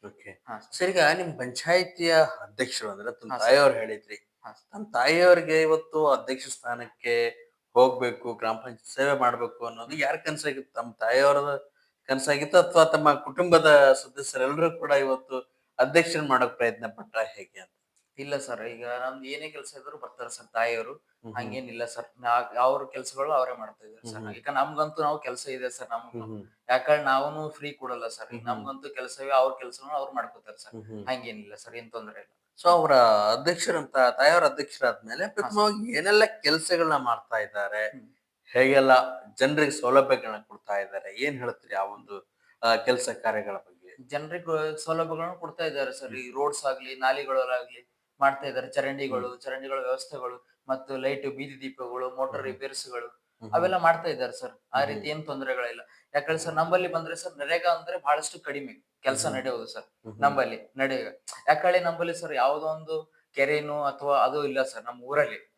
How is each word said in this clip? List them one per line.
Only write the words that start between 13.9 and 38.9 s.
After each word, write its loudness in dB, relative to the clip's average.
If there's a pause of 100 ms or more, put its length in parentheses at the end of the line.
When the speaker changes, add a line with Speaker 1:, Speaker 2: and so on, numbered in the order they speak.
Speaker 1:
ಸದಸ್ಯರೆಲ್ಲರೂ -2
ಕೂಡ -2
ಇವತ್ತು 0 (280)
ಅಧ್ಯಕ್ಷರನ್ನ 2
ಮಾಡೋಕ್ 2
ಪ್ರಯತ್ನ -2
ಪಟ್ರ -10
ಹೇಗೆ -8
ಅಂತ? -20 (460)
Speaker 2:
ಇಲ್ಲ -8
ಸರ್. -8
ಈಗ -12
ನಮ್ದು -8
ಏನೇ -12
ಕೆಲ್ಸ -16
ಇದ್ರು -18
ಬರ್ತಾರೆ -16
ಸರ್ -18
ತಾಯಿಯವರು. -2
Speaker 1:
ಹ್ಮ್ -20
ಹ್ಮ್. -14
Speaker 2:
ಹಂಗೇನಿಲ್ಲ -8
ಸರ್. -14
ನಾ-, 0
ಅವ್ರ 2
ಕೆಲ್ಸಗಳು -6
ಅವರೇ 0
ಮಾಡ್ತಾ -16
ಇದ್ದಾರೆ -20
ಸರ್. -14
Speaker 1:
ಹ್ಮ್ -12
ಹ್ಮ್. -12
Speaker 2:
ಈಗ -12
ನಮ್ಗಂತೂ -2
ನಾವು -2
ಕೆಲ್ಸ -10
ಇದೆ -6
ಸರ್ -14
ನಮ್ಗೂ. -10
Speaker 1:
ಹ್ಮ್ -12
ಹ್ಮ್. -12 (260)
Speaker 2:
ಯಾಕಂದ್ರೆ 4
ನಾವುನು 0
ಫ್ರೀ -12
ಕೊಡಲ್ಲ -10
ಸರ್. -14
ಈಗ -10
Speaker 1:
ಹ್ಮ್ -10
ಹ್ಮ್. -2
Speaker 2:
ನಮ್ಗಂತೂ -12
ಕೆಲ್ಸವೇ, -8
ಅವ್ರ 4
ಕೆಲ್ಸನೂ -16
ಅವ್ರು -6
ಮಾಡ್ಕೋತಾರೆ -10
ಸರ್. -20
Speaker 1:
ಹ್ಮ್ -14
ಹ್ಮ್. -14
Speaker 2:
ಹಂಗೇನಿಲ್ಲ -10
ಸರ್, -20
ಏನ್ -16
ತೊಂದ್ರೆ -14
ಇಲ್ಲ. -20 (240)
Speaker 1:
So 4
ಅವ್ರ 6 (380)
ಅಧ್ಯಕ್ಷರಂತ, 0 (200)
ತಾಯಿಯವ್ರ 6
ಅಧ್ಯಕ್ಷರಾದ್ಮೇಲೆ -2
Speaker 2:
ಹಾ -4
ಸರ್. -10
Speaker 1:
ಪ್ರಥಮವಾಗಿ 0
ಏನೆಲ್ಲ 4
ಕೆಲ್ಸಗಳನ್ನ 0
ಮಾಡ್ತಾ -2
ಇದ್ದಾರೆ? -4
Speaker 2:
ಹ್ಮ್. -14 (420)
Speaker 1:
ಹೇಗೆಲ್ಲ 6 (440)